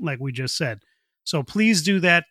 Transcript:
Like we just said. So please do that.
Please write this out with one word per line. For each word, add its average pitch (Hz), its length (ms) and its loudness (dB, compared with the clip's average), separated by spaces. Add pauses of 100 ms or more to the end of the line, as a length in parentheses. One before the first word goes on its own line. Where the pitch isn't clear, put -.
Like 139 180 -4
we 135 120 -6
just 127 240 -6
said. 117 240 -4 (440)
So 151 180 -2
please 208 400 2
do 190 180 2
that. 170 300 4